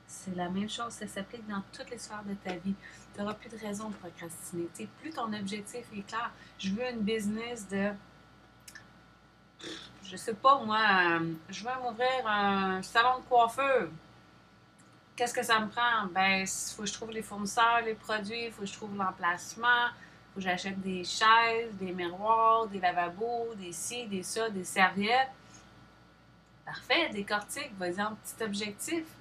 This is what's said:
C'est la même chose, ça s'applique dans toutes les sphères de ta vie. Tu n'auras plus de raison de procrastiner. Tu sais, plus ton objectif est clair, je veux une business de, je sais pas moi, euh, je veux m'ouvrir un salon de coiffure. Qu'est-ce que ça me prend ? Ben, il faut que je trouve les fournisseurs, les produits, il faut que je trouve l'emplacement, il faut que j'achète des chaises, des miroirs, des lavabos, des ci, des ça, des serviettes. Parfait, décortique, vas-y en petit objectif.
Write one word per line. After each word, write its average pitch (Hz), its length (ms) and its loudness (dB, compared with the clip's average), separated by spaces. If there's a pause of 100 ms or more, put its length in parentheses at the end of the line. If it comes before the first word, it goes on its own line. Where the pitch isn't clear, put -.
C'est - 300 -12
la 175 160 -4
même 196 180 -2
chose, 233 240 -6
ça 214 140 -10
s'applique 208 400 -10
dans 202 160 -6 (100)
toutes 262 160 -12
les 240 80 -10
sphères 214 280 -12
de 202 100 -6
ta 190 220 -8
vie. 190 180 -4 (400)
Tu - 60 -12
n'auras 208 120 -4
plus 208 160 -12
de 220 80 -12
raison 208 320 -6
de 202 60 -8
procrastiner. 170 800 -10
Tu - 80 -10
sais, 208 60 -8 (120)
plus 311 100 -10
ton 240 220 -4
objectif 214 540 -8 (100)
est 196 100 -10
clair, 220 240 -4 (280)
je 196 120 -4
veux 226 200 -2
une 233 100 -6
business 220 680 -2
de, 196 240 0 (2000)
je 190 140 -14
sais 220 180 -4
pas 269 280 8
moi, 214 160 0
euh, 175 540 6 (160)
je 190 160 -10
veux 254 180 -4
m'ouvrir 247 440 0
un 196 560 2
salon 247 380 4
de - 40 -16
coiffure. 240 640 6 (1300)
Qu'est-ce 240 160 0
que 247 100 0
ça 220 180 4
me 214 80 -2
prend ? 233 440 2
Ben, 190 280 4
il 190 60 -2
faut - 360 -6
que 202 60 -4
je - 40 -4
trouve 220 180 -10
les 220 120 -6
fournisseurs, 226 580 2
les 226 140 -4
produits, 220 520 -4
il 226 60 -10
faut 214 100 -12
que 196 60 -6
je - 60 -10
trouve 208 200 -10
l'emplacement, 202 920 0
il - 480 -12
faut 196 60 -8
que - 20 -
j'achète 185 400 -2
des 185 220 -4
chaises, 226 680 4
des 185 180 -6
miroirs, 220 720 4
des 196 140 -8
lavabos, 185 720 0
des 185 180 -10
ci, 233 360 -6
des 196 140 -4
ça, 226 280 -2
des 190 140 -6
serviettes. 202 680 4 (1400)
Parfait, 294 440 2
décortique, 208 680 -4
vas-y 180 240 -2
en 214 140 -2
petit - 280 -10
objectif. 214 600 -4 (160)